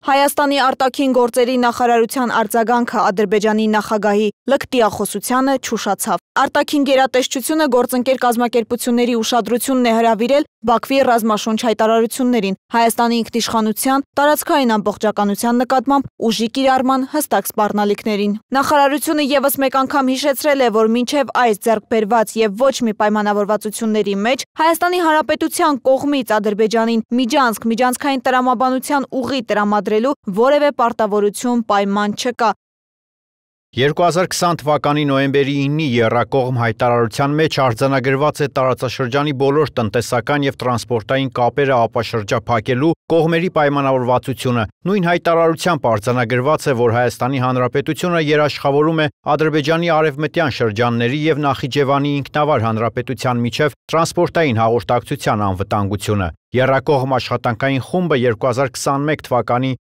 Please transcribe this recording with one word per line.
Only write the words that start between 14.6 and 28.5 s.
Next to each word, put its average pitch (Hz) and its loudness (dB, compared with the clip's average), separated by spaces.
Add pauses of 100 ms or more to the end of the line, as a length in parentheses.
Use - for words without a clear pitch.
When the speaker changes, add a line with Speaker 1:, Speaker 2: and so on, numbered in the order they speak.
Speaker 1:
ամբողջականության 208 -2
նկատմամբ 262 0 (200)
ուժի 220 -2
կիրառման 262 2
հստակ 240 -2
սպառնալիքներին։ 208 0 (220)
Նախարարությունը 285 2
ևս 277 2 (100)
մեկ 262 0
անգամ 262 0
հիշեցրել 277 0
է, 240 4
որ 220 4
մինչև 247 -2
այս 226 2
ձեռքբերված 220 0
և 208 0
ոչ 269 2
մի 220 -2
պայմանավորվածությունների 208 0 (120)
մեջ 262 -2 (140)
Հայաստանի 349 0
Հանրապետության 311 0
կողմից 269 0
Ադրբեջանին 220 0 (160)
միջանցք, 240 0
միջանցքային 254 -2
տրամաբանության 254 0